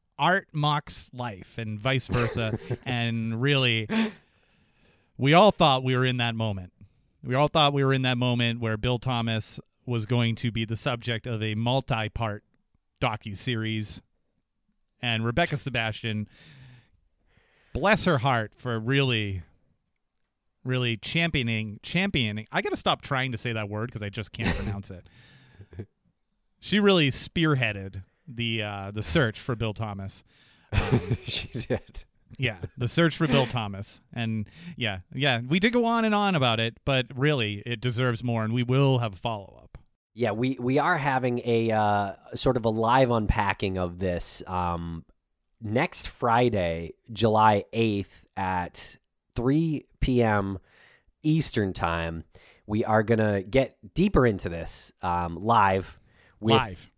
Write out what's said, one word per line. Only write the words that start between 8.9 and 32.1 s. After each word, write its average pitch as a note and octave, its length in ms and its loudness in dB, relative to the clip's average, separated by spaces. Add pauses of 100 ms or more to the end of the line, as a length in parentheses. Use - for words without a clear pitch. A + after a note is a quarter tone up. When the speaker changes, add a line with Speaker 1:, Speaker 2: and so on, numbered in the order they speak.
Speaker 1:
Thomas A2+ 600 -4 (260)
was A#2 220 -4
going A#2 300 2
to A#2+ 140 -2
be A2 140 -2
the A2 120 -4
subject A#2+ 500 -4
of A2 160 -4
a A2 120 -2
multi-part A2+ 880 -2 (560)
docuseries. A2 1000 -4 (1040)
And A2+ 200 0
Rebecca C3 320 0
Sebastian, A2+ 720 -4 (1400)
bless F#3 320 2
her D#3+ 140 4
heart A#2 360 0
for A#2+ 240 -6
really, A2 640 0 (1200)
really B2 340 -2
championing, A#2 840 -2
championing. B2+ 680 -2
I E3 100 -2
gotta G4+ 160 -4
stop E3 240 0
trying C3 320 -2
to A2 40 -4
say A#2+ 160 -6
that G#2+ 160 -6
word G#2+ 220 -6
'cause G#2+ 120 -12
I G2+ 60 -6
just G2+ 220 -10
can't F#2+ 240 -2
pronounce G3 360 -8
it. F2+ 160 -18 (720)
Speaker 2:
<laughs> G#2 100 -12 (720)
Speaker 1:
She - 200 0
really F#3 320 6
spearheaded G#2+ 920 -2 (220)
the, A2+ 380 -4
uh, G2+ 280 -8
the G#2 120 -6
search A#2+ 340 0
for - 160 -6
Bill A2 200 -4
Thomas. G2 500 -10 (480)
Um, - 500 0
Speaker 2:
<laughs> - 40 -20
She - 240 -4
did. - 560 -6 (320)